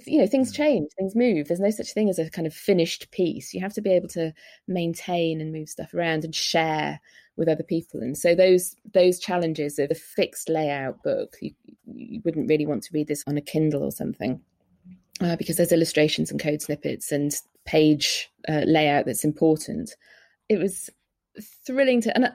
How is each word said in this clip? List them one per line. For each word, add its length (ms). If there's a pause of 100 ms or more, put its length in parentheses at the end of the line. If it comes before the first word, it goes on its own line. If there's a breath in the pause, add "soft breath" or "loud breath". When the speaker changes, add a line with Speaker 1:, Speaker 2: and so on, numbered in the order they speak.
Speaker 1:
you 140
know, 80
things 240
Speaker 2:
Mm. 60
Speaker 1:
change, 380
things 200
move. 320
There's 120
no 120
such 200
thing 160
as 120
a 100
kind 160
of 80
finished 560
piece. 420
You 100
have 120
to 80
be 120
able 160
to 220 (360 loud breath)
maintain 760
and 100
move 160
stuff 280
around 280
and 120
share 640 (380 soft breath)
with 120
other 140
people. 380
And 140
so 200
those, 400 (180)
those 240
challenges 600
of 100
a 60
fixed 540
layout 520
book, 400
you, 140 (360)
you 320
wouldn't 240
really 200
want 160
to 100
read 140
this 180
on 120
a 40
Kindle 400
or 100
something, 480 (800)
uh, 160
because 220
there's 140
illustrations 580
and 100
code 220
snippets 500
and 220 (320)
page, 640 (180)
uh, 200
layout 400
that's 180
important. 720 (520 soft breath)
It 120
was 320 (760)
thrilling 360
to, 120
and, 120
uh, 100